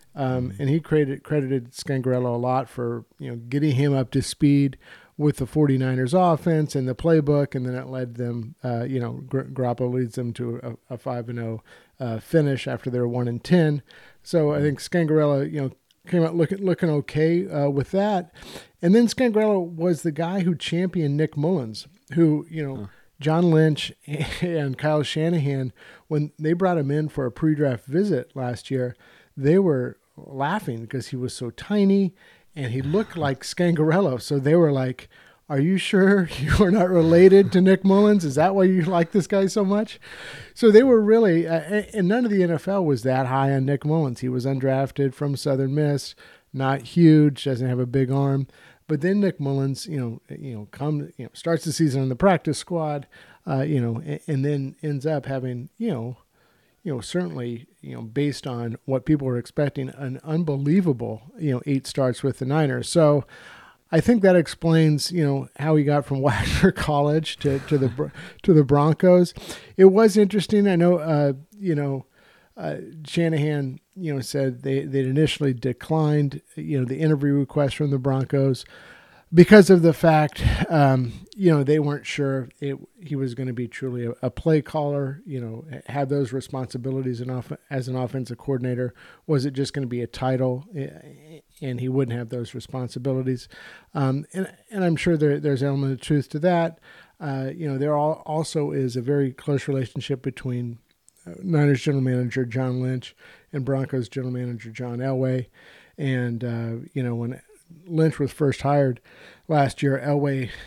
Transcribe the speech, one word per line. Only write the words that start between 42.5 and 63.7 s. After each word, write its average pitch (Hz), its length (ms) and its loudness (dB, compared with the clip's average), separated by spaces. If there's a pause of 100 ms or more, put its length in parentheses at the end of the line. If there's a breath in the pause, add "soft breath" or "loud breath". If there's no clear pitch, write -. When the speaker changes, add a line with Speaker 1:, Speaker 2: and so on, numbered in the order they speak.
Speaker 1:
F 156 160 -4
L 190 180 0
was 135 160 0
that 131 240 0
high 135 280 0
on 135 120 0
Nick 139 200 -2
Mullens. 151 340 0
He 127 100 -4
was 127 160 -4
undrafted 135 720 -2
from 143 200 -4
Southern 135 380 -2
Miss, 147 400 -2 (400 soft breath)
not 135 280 -2
huge, 151 640 6
doesn't 131 220 -2
have 123 120 -2
a 127 80 -2
big 127 240 0
arm. 139 340 0 (420 soft breath)
But 151 140 -2
then 190 180 0
Nick 196 200 0
Mullens, 139 480 -2
you 151 120 -6
know, 120 300 -8
you 143 240 -12
know, 104 160 -12
come, 147 480 -6
you 120 80 -12
know, - 80 -16
starts - 320 -4
the 156 80 -4
season 139 300 0
on 131 60 -2
the 127 60 -4
practice 170 440 0
squad, 151 480 -6 (400 loud breath)
uh, 139 140 -2
you 143 200 0
know, 117 240 -4
a-, 147 220 -8
and 139 180 -2
then 139 380 -4
ends 143 240 -4
up 151 180 -4
having, 127 440 -6 (100)
you 233 100 -4
know, 123 280 -6 (680)
you 156 80 -6
know, 123 60 -6
certainly, 135 640 -6 (140)
you 135 160 -14
know, 120 60 -12
based 131 440 -4
on 120 380 -6
what 131 220 -4
people 147 200 2
were 127 120 -2
expecting, 135 540 -4
an 131 340 -10
unbelievable, 147 1120 -2
you 156 100 -2
know, 123 160 -2
eight 135 220 -2
starts 127 360 -2
with 135 160 -2
the 131 60 -4
Niners. 131 440 -2
So 147 340 4 (680 loud breath)